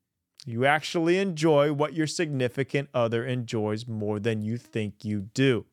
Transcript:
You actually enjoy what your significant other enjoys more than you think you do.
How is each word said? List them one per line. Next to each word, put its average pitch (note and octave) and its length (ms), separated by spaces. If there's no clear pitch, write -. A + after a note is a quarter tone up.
You B2 220
actually D#3+ 500
enjoy D#3 560
what D3 220
your D#3 140
significant C#3 840
other A#2 320
enjoys A#2 640
more G#2+ 320
than A2 220
you A2+ 160
think G#2+ 440
you G#2 200
do. B2+ 500